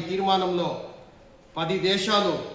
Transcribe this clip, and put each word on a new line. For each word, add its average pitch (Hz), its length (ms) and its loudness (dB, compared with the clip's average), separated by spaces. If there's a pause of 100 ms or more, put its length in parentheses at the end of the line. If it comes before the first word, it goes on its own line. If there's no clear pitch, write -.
తీర్మానంలో 185 640 2 (880)
పది 165 180 -2 (140)
దేశాలు 196 440 2 (220)